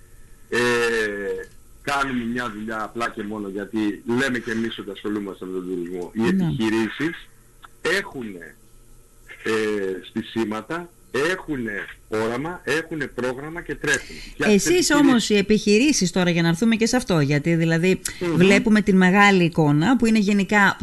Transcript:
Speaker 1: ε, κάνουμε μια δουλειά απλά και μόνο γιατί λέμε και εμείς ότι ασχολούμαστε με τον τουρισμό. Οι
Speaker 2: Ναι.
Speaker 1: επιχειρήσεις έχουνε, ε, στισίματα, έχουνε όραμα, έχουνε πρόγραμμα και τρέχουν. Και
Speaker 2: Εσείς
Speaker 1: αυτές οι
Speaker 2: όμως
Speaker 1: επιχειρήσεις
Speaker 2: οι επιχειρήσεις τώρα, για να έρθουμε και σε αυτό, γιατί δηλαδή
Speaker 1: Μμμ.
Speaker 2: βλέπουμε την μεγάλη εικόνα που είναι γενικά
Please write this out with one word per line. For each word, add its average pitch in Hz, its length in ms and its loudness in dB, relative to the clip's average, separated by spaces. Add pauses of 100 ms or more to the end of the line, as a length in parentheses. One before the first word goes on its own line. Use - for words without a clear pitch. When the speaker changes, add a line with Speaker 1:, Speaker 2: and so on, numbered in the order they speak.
(480)
Speaker 1:
ε, 110 100 -2 (1200)
κάνουμε 139 500 -2
μια 123 240 -4
δουλειά 110 260 -6
απλά 117 280 -6
και 110 120 -8
μόνο 104 260 -8
γιατί 101 540 -4 (160)
λέμε 127 200 0
και 117 120 -8
εμείς 113 280 -4
ότι 101 120 -12
ασχολούμαστε 98 560 -8
με 92 60 -10
τον 92 160 -6
τουρισμό. 87 460 -8
Οι 107 60 -4
Speaker 2:
Ναι. 117 80 0 (160)
Speaker 1:
επιχειρήσεις 117 840 -2 (520)
έχουνε, 120 760 -6 (880)
ε, 113 80 -2 (560)
στισίματα, 113 800 -6 (440)
έχουνε 135 400 -6 (360)
όραμα, 120 560 -4
έχουνε 156 420 -4
πρόγραμμα 135 560 -8
και 151 120 -10
τρέχουν. 139 420 -4 (200)
Και 143 80 -4
Speaker 2:
Εσείς 202 220 2
Speaker 1:
αυτές 349 220 4
οι 302 60 4
Speaker 2:
όμως 285 120 6
Speaker 1:
επιχειρήσεις 247 240 4
Speaker 2:
οι 214 60 4
επιχειρήσεις 208 760 2
τώρα, 180 200 2
για 170 120 2
να 170 60 2
έρθουμε 226 280 2
και 226 100 2
σε 233 100 0
αυτό, 185 240 2
γιατί 147 340 2
δηλαδή 165 460 2 (200)
Speaker 1:
Μμμ. 170 160 0
Speaker 2:
βλέπουμε 208 440 6
την 196 160 4
μεγάλη 190 480 6
εικόνα 160 520 2
που 226 100 2
είναι 220 120 4
γενικά 202 640 2